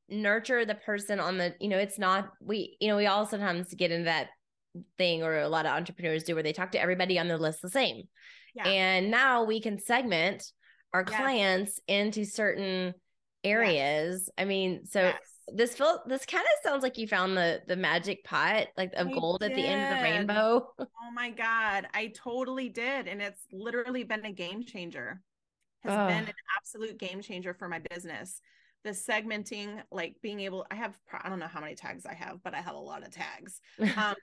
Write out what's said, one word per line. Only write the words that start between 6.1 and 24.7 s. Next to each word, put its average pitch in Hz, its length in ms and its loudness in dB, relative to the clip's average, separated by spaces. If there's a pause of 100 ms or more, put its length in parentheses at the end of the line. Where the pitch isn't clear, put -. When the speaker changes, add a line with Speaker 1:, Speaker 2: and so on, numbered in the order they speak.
Speaker 1:
do, 165 120 -2
where 160 80 0
they 156 100 0
talk 185 200 -4
to - 80 2
everybody 180 360 2
on 170 100 2
their 165 120 0
list 160 240 -2
the 180 60 -6
same. 185 340 0 (500)
Speaker 2:
Yeah. 208 140 -4
Speaker 1:
And 190 420 6
now 240 340 6
we 220 160 2
can 208 200 -2
segment 202 640 2 (480)
our 185 140 4
Speaker 2:
Yes. 208 80 -4
Speaker 1:
clients 202 720 2
into 208 380 2
certain 190 680 0 (500)
Speaker 2:
Yes. 202 80 2
Speaker 1:
areas. 170 840 2
I 190 80 0
mean, 190 400 0
so 196 160 0
Speaker 2:
Yes. 185 180 4 (300)
Speaker 1:
this 233 260 2
feel, 311 320 4
this 262 180 -2
kinda 370 220 0 (160)
sounds 277 180 2
like 254 160 -2
you 220 100 -4
found 190 280 2
the, 170 320 2
the 180 80 0
magic 175 480 0
pot, 170 540 2
like, 185 160 -4
of 175 160 0
Speaker 2:
I - 20 -4
Speaker 1:
gold 185 320 0
at 208 100 0
the - 140 0
end 190 160 2
of - 60 0
the - 60 0
Speaker 2:
did. - 80 0
Speaker 1:
rainbow. 214 760 2
<laughs> 262 120 -8 (160)
Speaker 2:
Oh 240 60 -12
my 240 200 -6
God. 220 640 0
I 220 220 -4
totally 254 540 -4
did. 247 400 -4
And 202 120 -8
it's 202 300 -8
literally 240 520 -4
been 214 220 -4
a 214 60 -8
game 190 320 -8
changer. 170 580 -10 (600)